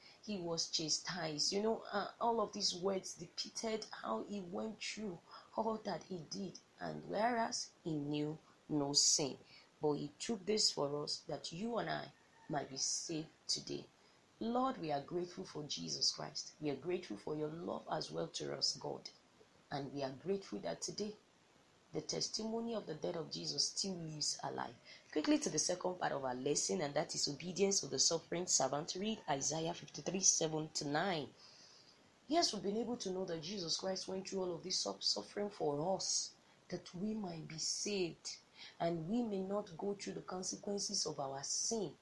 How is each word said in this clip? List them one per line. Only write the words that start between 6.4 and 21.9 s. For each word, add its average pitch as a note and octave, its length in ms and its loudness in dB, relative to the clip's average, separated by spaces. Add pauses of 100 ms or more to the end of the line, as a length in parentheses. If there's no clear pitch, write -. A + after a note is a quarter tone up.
and D#3 260 -4
whereas A3+ 640 2 (140)
he E3 100 -2
knew D3 460 0 (300)
no C#3+ 240 2
sin. C#3 440 6 (460)
But D3+ 120 4
he D3 240 -4
took G3+ 280 -4
this G#3 240 6
for D3 320 0
us - 260 -4
that D#3 240 -6
you A3 260 -2
and E3 120 0
I D3 140 -2 (440)
might C3+ 220 -2
be C3 60 -12
saved - 520 -2 (180)
today. C#3+ 380 -2 (560)
Lord, B3 400 2
we D#3 120 0
are C#3+ 80 2
grateful F3 440 -4
for - 200 -8
Jesus - 480 0
Christ. - 480 -6
We D3+ 100 0
are C3+ 60 0
grateful F3+ 400 -4
for D#3 200 -6
your D3+ 120 0
love E3+ 340 -6 (100)
as D3+ 180 -2
well E3 180 -2
to C#3+ 260 -4
us, C#3+ 260 2
God. - 280 -6 (640)
And C#3 240 -4
we C#3+ 80 -2
are C3+ 100 -2 (120)
grateful G3 360 -2
that E3+ 220 -4
today G#3 300 -4 (800)